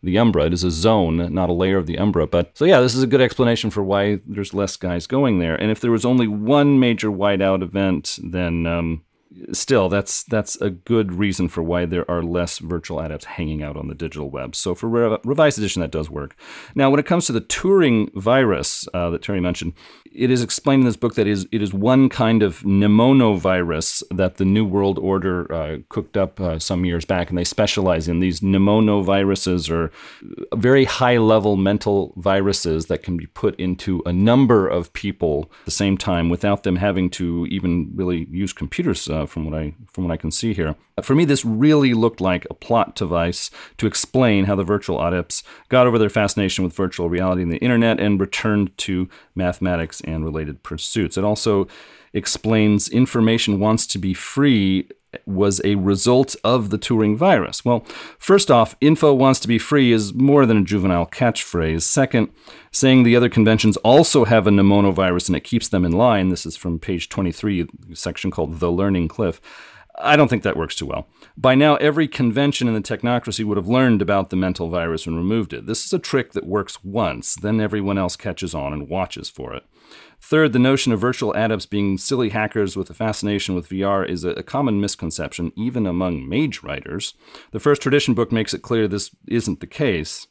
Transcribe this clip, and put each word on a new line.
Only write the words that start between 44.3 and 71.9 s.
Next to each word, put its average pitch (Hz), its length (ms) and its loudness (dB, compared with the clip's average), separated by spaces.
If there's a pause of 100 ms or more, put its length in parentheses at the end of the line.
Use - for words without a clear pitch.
how 101 80 2
the 95 100 0
virtual 95 420 -2
adepts 87 360 -4 (260)
got 127 180 6
over 120 120 4
their 107 100 4
fascination 101 560 0
with 90 80 -4
virtual 90 380 -2
reality 90 320 0
and 85 100 -2
the 82 60 -4
internet 117 420 2
and 104 180 0
returned 101 600 -2
to 92 300 -4 (260)
mathematics 90 640 -4
and 80 240 -6
related 76 380 -8
pursuits. - 560 -4
It 95 60 -2
also 98 440 0 (460)
explains 107 760 0
information 113 720 2
wants 107 280 0
to - 100 -6
be 92 160 -2
free 104 760 2 (360)
was 98 400 0
a 101 120 2
result 101 680 2
of 113 240 0
the 104 100 -2
Turing 107 380 0
virus. 147 480 0
Well, 120 160 2 (380)
first 190 320 4
off, 117 300 4
info 151 340 6
wants 131 260 4
to - 80 -8
be 113 100 2
free 135 320 2
is 110 220 2
more 139 320 6
than 113 140 4
a 98 60 4
juvenile 90 420 0
catchphrase. 82 760 -2
Second, 127 460 0 (420)
saying 131 340 6
the 117 120 6
other 120 140 4
conventions 110 480 4
also 131 480 6
have 110 200 4
a 107 40 4
pneumonovirus 98 800 4
and 90 80 2
it 69 80 -6
keeps - 240 -4
them 90 180 0
in 85 60 0
line. 101 360 2
This 87 160 -4
is 80 120 -10
from 85 220 -6
page 87 300 -6
twenty-three, 95 580 -4 (280)
section 87 360 -6
called 80 300 -6
The 87 100 0
Learning 90 380 0
Cliff. 87 320 -4 (600)
I 135 140 2
don't 147 140 6
think 113 160 -2
that 92 120 -2
works 78 200 -6
too 76 100 -8
well. - 220 -8 (280)
By 131 200 2
now, 147 200 4
every 151 300 0